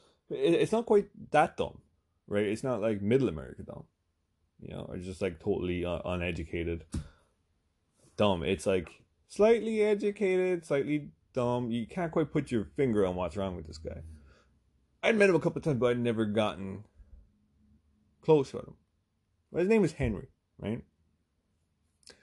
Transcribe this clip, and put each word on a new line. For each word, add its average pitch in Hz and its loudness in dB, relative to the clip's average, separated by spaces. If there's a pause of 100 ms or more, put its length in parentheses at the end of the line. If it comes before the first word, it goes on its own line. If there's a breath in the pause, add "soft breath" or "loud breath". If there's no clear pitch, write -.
(280 soft breath)
It, 147 2
it's 156 2
not 233 0
quite 202 4 (220)
that 151 2
dumb, - -6 (460)
right? 104 0
It's 107 -2
not, 127 -2
like, 107 -2
middle 117 2
America 78 -8
dumb, - -14 (760)
you - -16
know, - -12
or - -10
just, 90 -8
like, 90 -4
totally, 90 -2
uh, 87 -2
uneducated 85 -4 (1300 loud breath)
dumb. 98 2
It's, 90 -2
like, 95 -2 (260)
slightly 220 2
educated, 196 0
slightly 147 -2 (200)
dumb. 123 0
You 117 -2
can't 170 -6
quite 160 0
put 135 -4
your 110 0
finger 107 2
on 90 -2
what's 90 -4
wrong 95 -4
with 80 -12
this 78 -16
guy. - -12 (1000 soft breath)
I'd 226 4
met 202 8
him 170 6
a 156 6
couple 156 -2
of - -18
times, 139 0
but 120 4
I'd 123 2
never 113 2
gotten 101 -2 (1400)
close 151 4
with - -12
him. - -20 (800)
But 156 -2
his 180 2
name 220 6
was 160 2
Henry, - -4 (300)
right? 104 -6 (1400 loud breath)